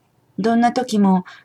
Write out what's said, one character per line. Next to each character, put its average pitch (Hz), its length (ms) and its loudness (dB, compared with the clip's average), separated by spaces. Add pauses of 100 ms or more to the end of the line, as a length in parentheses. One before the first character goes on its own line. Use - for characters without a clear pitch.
(380)
ど 226 180 -2
ん 233 60 2
な 240 100 2
時 247 280 -4
も 190 260 2 (200)